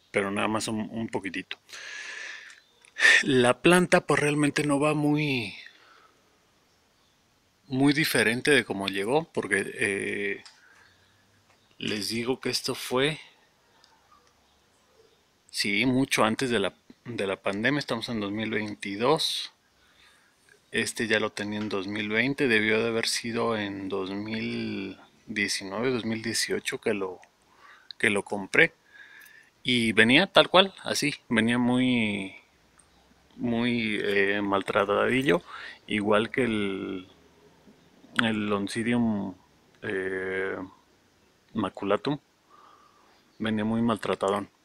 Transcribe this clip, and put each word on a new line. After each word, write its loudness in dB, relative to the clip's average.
pero 0
nada -2
más -2
un, -4
un -6
poquitito. -8
La 4
planta, 6
pues, 2
realmente 2
no 2
va 2
muy, 0
muy 4
diferente 2
de 6
cómo 0
llegó, 0
porque, -2
eh, -4
les -6
digo -4
que -6
esto -4
fue, -2
sí, -2
mucho 2
antes 0
de 2
la, -2
de -6
la -2
pandemia. -2
Estamos -6
en -4
dos -4
mil -4
veintidós. -2
Este -4
ya 2
lo -2
tenía -6
en -4
dos -6
mil -6
veinte, 0
debió 2
de 0
haber -2
sido -2
en -6
dos -4
mil -6
diecinueve, -2
dos -2
mil -4
dieciocho -4
que -2
lo, -6
que 2
lo 4
compré. 2
Y 2
venía 6
tal 6
cual, 4
así, -4
venía 2
muy, 0
muy, -2
eh, 2
maltratadillo, 2
igual 2
que 0
el, -4
el 0
Oncidium, -2
eh, -4
maculatum, -2
venía -2
muy 0
maltratadón. 0